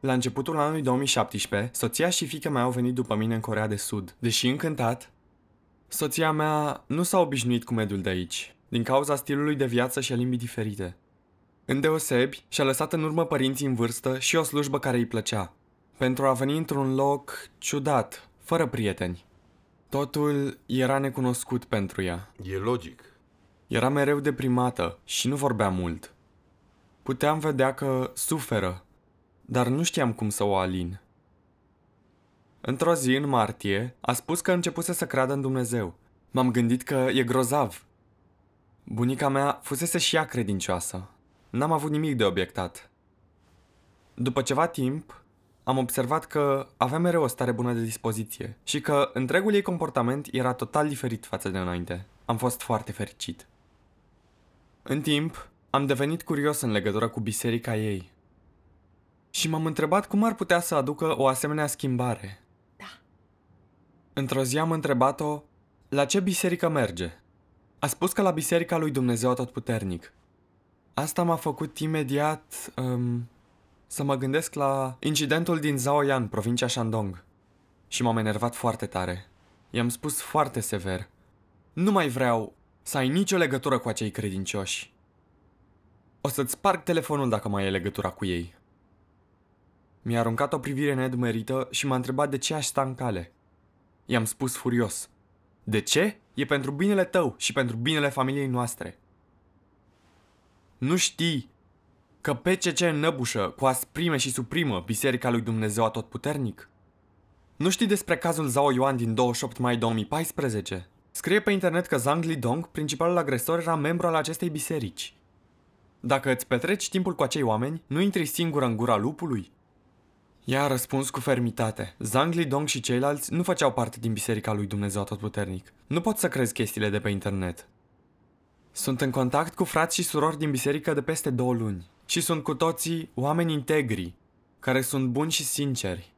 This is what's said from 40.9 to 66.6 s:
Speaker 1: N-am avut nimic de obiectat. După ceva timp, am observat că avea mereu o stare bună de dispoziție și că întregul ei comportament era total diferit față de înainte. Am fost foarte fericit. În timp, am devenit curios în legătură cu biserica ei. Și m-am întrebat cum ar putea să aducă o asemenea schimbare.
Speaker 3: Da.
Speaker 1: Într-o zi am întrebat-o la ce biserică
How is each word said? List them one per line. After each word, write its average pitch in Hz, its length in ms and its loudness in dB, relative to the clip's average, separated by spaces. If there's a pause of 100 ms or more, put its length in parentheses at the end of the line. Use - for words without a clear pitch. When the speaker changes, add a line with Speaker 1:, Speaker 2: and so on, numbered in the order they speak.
Speaker 1:
N-am 139 220 0
avut 151 200 0
nimic 151 240 0
de 113 80 2
obiectat. 92 680 -2 (1200)
După 127 280 0
ceva 139 260 2
timp, 143 560 -4 (400)
am 131 140 2
observat 131 480 0
că 139 420 0 (100)
avea 127 220 2
mereu 170 240 4
o 131 40 2
stare 123 240 0
bună 120 220 0
de 117 80 0
dispoziție 110 840 -4
și - 180 -2
că 143 320 4
întregul 165 400 2
ei 202 80 6
comportament 143 720 -2
era 127 220 0
total 147 340 0
diferit 127 380 -4
față - 240 -6
de 92 80 -2
înainte. 87 480 -4 (200)
Am 117 120 0
fost 120 240 -2
foarte 107 300 -2
fericit. - 560 -8 (1300)
În 135 200 -2
timp, 151 480 -2 (200)
am 139 160 2
devenit 139 380 0
curios 147 380 0
în 123 100 0
legătură 104 360 2
cu 113 120 -6
biserica 113 580 -2
ei. 101 340 -4 (1160)
Și - 200 -2
m-am 160 160 0
întrebat 156 420 0
cum 202 160 2
ar 226 120 2
putea 175 240 2
să 175 160 -2
aducă 147 440 0
o 135 80 6
asemenea 147 400 0
schimbare. 123 760 -4 (340)
Speaker 3:
Da. - 80 -18 (1300)
Speaker 1:
Într-o 135 300 0
zi 131 160 0
am 165 120 2
întrebat-o 147 720 2 (460)
la 143 160 4
ce 190 140 2
biserică 180 500 2